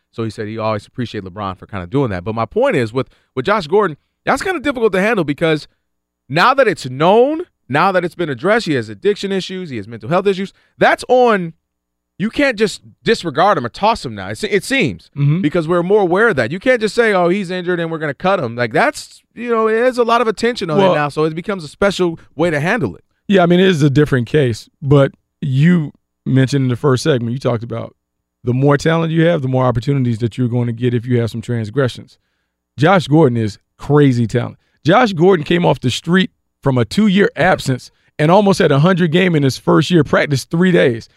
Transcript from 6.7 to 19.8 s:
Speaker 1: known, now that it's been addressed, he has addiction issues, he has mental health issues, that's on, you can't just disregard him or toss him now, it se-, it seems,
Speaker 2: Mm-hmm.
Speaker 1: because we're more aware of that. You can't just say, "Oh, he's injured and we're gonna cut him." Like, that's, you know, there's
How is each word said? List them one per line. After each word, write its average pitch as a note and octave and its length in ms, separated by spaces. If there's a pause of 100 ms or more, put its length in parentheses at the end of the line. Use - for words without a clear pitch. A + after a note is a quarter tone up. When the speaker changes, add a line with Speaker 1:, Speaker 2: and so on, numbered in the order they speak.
Speaker 1:
known, A3+ 540 (240)
now D#3+ 240
that F3+ 120
it's E3+ 120
been E3+ 140
addressed, F3+ 360
he D#3+ 80
has A2+ 160
addiction F#3+ 420
issues, F#3 380
he B2+ 80
has G2+ 100
mental A2+ 220
health F3+ 160
issues, G3 260 (280)
that's C4 300
on, G#3+ 440 (640)
you G#3+ 140
can't C4+ 260
just G#3 240 (220)
disregard F#3 560
him A#2+ 80
or - 20
toss G#3+ 340
him A2+ 120
now, F#2+ 140
it A2 100
se-, - 100
it G3 140
seems, E3+ 520
Speaker 2:
Mm-hmm. C#3+ 260
Speaker 1:
because F3 260
we're F3 160
more G3+ 180
aware F#3+ 280
of F#3 80
that. A#2+ 140
You F#3 80
can't B3 220
just G#3+ 140
say, A3+ 180
"Oh, F3+ 160
he's F#3 220
injured F3+ 280
and E3 120
we're D#3+ 80
gonna E3 160
cut F#3+ 240
him." A#2 160
Like, A#2+ 180
that's, A3+ 480 (140)
you A#3+ 160
know, A3+ 160
there's A#3 320